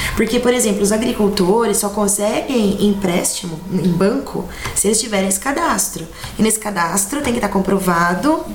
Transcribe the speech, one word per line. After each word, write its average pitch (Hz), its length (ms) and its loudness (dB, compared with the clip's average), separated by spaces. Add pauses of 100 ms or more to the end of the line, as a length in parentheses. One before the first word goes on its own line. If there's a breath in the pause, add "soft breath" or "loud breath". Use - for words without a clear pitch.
(140 loud breath)
Porque, 233 240 2
por 480 140 2
exemplo, 208 300 0
os 196 100 2
agricultores 208 840 2
só 208 100 -2
conseguem 208 1000 0
empréstimo 180 720 0 (140)
em 185 200 2
banco 202 540 0 (280 loud breath)
se - 140 2
eles 220 120 2
tiverem 196 280 0
esse 190 120 -2
cadastro. 269 640 -2 (320 loud breath)
E 214 40 2
nesse 220 180 2
cadastro 196 640 -2
tem 247 100 0
que 233 80 0
tá 208 80 0
comprovado 185 960 2 (100)